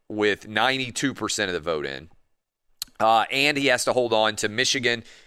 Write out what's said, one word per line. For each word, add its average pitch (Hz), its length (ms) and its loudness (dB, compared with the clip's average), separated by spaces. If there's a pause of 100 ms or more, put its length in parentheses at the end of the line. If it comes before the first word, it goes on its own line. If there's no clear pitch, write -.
with 104 400 0
ninety-two 123 680 -2
percent 107 340 -4
of 90 60 -2
the 82 60 -4
vote 76 260 -2
in. 67 240 -12 (880)
Uh, 110 320 6
and 139 240 2
he 139 120 0
has 123 180 2
to 120 80 2
hold 120 180 0
on 110 240 2
to 104 140 -2
Michigan 120 520 0 (240)